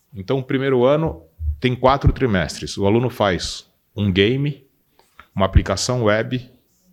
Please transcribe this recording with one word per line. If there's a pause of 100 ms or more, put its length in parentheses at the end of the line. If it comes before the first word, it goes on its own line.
(140)
Então,
o
primeiro
ano (360)
tem
quatro
trimestres.
O
aluno
faz (300)
um
game, (680)
uma
aplicação
web, (420)